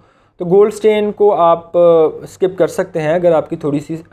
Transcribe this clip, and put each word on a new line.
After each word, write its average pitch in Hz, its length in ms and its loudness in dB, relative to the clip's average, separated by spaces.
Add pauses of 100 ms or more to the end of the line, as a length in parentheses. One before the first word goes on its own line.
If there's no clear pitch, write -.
(400)
तो 185 60 -8
गोल्डस्टेन 214 680 2
को 208 200 2
आप, 170 460 0
अ, 165 480 2
स्किप 180 340 -4
कर 160 80 2
सकते 180 320 -8
हैं। 156 160 -2
अगर 175 180 2
आपकी 156 220 -2
थोड़ी 147 240 -4
सी 160 340 -10